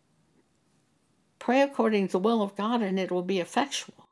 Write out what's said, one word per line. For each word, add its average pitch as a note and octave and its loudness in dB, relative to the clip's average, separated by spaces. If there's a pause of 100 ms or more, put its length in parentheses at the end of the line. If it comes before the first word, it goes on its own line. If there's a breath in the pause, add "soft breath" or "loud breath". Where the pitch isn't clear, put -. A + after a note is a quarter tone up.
(1400)
Pray C4 4
according A3 2
to - -6
the F#3 2
will A3+ 2
of G3+ -4
God A3+ -2
and F#3+ 0
it F#3 -2
will F3+ 0
be F#3 -2
effectual. - -6